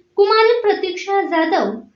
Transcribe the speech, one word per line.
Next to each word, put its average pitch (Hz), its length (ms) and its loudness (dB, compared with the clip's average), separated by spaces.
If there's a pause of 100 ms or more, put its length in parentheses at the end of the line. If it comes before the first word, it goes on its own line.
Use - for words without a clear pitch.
(160)
कुमारी 440 440 4
प्रतीक्षा 392 640 -2
जाधव 320 480 -2 (260)